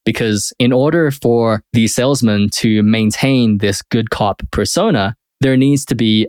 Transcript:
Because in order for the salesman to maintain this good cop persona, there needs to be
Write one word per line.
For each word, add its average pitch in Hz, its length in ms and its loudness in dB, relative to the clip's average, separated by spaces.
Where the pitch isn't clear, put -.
Because 110 540 -2
in 123 120 2
order 151 380 2
for 117 540 0
the 113 140 2
salesman 113 640 0
to 107 320 0
maintain 113 720 0
this 101 240 -2
good 113 300 -4
cop - 400 -4
persona, 120 640 -2
there 131 160 2
needs 139 280 2
to 139 100 -2
be 110 320 2